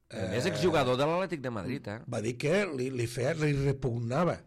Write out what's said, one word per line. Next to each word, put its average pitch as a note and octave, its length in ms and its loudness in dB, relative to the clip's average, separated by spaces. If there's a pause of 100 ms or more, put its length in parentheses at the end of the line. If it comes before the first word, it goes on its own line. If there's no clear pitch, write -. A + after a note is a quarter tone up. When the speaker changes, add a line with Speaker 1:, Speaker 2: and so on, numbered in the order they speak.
(140)
Speaker 1:
A F#2+ 160 -4
més, A#2+ 160 0
Speaker 2:
eh, F#3+ 60 2
Speaker 1:
exjugador D3 460 4
de C#3 120 4
l'Atlètic F3 320 -2
de B2+ 80 -4
Madrid, B2 400 -4
eh? G#2+ 100 -8 (120)
Speaker 2:
va A#2+ 100 -2
dir A#2 160 -2
que D#3+ 320 2
li, C3 240 -2
li A#2+ 140 -2
feia, B2+ 260 -2
li D3+ 200 2
repugnava C#3 920 0